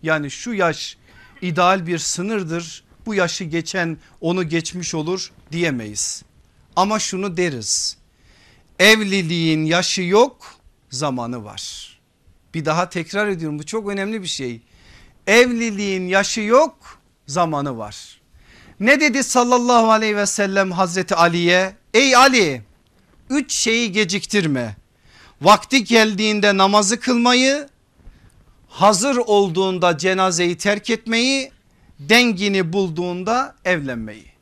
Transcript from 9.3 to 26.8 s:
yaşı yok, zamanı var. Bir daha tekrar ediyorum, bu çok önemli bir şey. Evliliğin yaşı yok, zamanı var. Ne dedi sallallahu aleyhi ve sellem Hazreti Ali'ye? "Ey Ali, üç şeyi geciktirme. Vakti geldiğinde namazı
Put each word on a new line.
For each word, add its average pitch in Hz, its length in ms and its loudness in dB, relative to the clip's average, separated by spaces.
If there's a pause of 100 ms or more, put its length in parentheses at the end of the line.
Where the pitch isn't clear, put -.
yaşı 170 360 0
yok, 208 540 0 (340)
zamanı 123 560 -6
var. - 480 -16 (600)
Bir 165 120 -6
daha 170 240 0
tekrar 196 380 -4
ediyorum, 160 320 -6
bu 151 60 -14
çok 208 240 -6
önemli 202 320 -6
bir 180 60 -12
şey. 123 340 -8 (680)
Evliliğin 208 800 0
yaşı 196 340 0
yok, 254 580 0 (280)
zamanı 143 500 -4
var. - 440 -16 (580)
Ne 262 220 4
dedi 277 220 0
sallallahu 240 680 2
aleyhi 214 260 2
ve 208 80 0
sellem 196 460 0
Hazreti 180 440 -2
Ali'ye? 175 600 2 (180)
"Ey 262 220 4
Ali, 226 480 4 (640)
üç 269 240 -4
şeyi 226 380 0
geciktirme. 170 840 -2 (680)
Vakti 208 420 4
geldiğinde 208 720 2
namazı 202 420 4